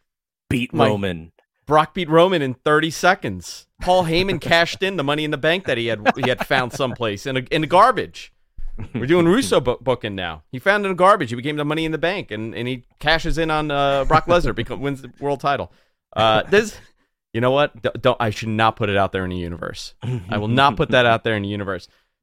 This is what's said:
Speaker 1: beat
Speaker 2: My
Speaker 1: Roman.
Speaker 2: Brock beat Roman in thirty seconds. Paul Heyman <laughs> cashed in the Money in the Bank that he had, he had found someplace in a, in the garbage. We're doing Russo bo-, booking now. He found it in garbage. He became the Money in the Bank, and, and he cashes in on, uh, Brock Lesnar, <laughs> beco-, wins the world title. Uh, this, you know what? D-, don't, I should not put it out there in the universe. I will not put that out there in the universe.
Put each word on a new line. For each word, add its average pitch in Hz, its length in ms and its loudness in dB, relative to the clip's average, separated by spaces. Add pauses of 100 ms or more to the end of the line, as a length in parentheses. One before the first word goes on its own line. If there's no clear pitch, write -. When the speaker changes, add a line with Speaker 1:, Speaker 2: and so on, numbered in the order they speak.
(500)
Speaker 1:
beat 127 220 -2
Speaker 2:
My 147 160 2
Speaker 1:
Roman. 92 440 -2 (340)
Speaker 2:
Brock 156 300 2
beat 175 140 -4
Roman 170 340 4
in 127 100 -2
thirty 156 380 2
seconds. 135 760 -2 (160)
Paul 180 240 2
Heyman 175 360 0
<laughs> - 0 -
cashed 170 420 0
in 190 120 -2
the 156 80 -2
Money 147 220 0
in 151 60 -2
the 151 60 -4
Bank 160 280 0
that 127 140 -2
he 117 80 -2
had, 110 280 -2
he 135 140 -2
had - 160 -2
found 127 280 0
someplace 117 520 -4
in 131 120 -2
a, - 20 0 (120)
in 156 100 0
the 156 60 -2
garbage. 180 640 2 (640)
We're 120 140 -4
doing 170 180 4
Russo 190 340 4
bo-, 123 220 -2
booking 117 320 -4
now. 87 380 -8
He 127 80 -8
found 202 260 0
it 196 40 -2
in 190 60 -2
garbage. 180 360 4
He 120 40 -2
became 135 200 -2
the 147 100 -2
Money 156 200 -2
in 156 60 -2
the 156 60 -4
Bank, 165 320 -4
and, 107 240 -8
and 113 140 -6
he 127 180 -8 (140)
cashes 156 400 0
in 165 100 -2
on, 156 220 -2
uh, 139 340 0
Brock 156 220 4
Lesnar, 170 260 2
<laughs> - 20 -4
beco-, 117 240 -6
wins 135 220 -6
the 127 180 -20
world 139 200 -2
title. 135 340 -4 (420)
Uh, 110 280 2
this, 208 340 2 (560)
you 113 80 -2
know 127 80 2
what? 135 320 0
D-, 120 80 -2 (100)
don't, 127 200 2
I 117 100 0
should 113 200 -6
not 110 260 2
put 107 140 -2
it 101 60 0
out 98 180 0
there 95 100 -2
in 90 80 -4
the 90 60 -6
universe. 85 580 -10 (340)
I 104 80 -4
will 104 100 -4
not 127 300 2
put 143 140 0
that 123 160 4
out 113 160 2
there 113 120 0
in 101 60 -2
the 98 80 -6
universe. 98 380 -6 (360)